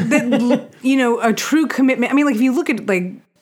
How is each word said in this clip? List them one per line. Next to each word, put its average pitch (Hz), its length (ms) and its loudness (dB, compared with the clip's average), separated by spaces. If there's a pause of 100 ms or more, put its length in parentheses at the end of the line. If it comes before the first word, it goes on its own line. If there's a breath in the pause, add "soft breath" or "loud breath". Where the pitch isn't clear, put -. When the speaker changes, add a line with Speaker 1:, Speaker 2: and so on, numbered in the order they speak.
Speaker 1:
the, 247 600 0 (140)
Speaker 2:
<laughs> - 0 -
Speaker 1:
you 262 160 2
know, 233 220 0
a 226 120 2
true 302 340 0
commitment. 254 460 0
I - 20 -4
mean, 294 120 2
like, 277 100 0
if 214 60 0
you 262 100 2
look 311 160 -2
at, 247 180 -4
like, 185 280 -2 (280)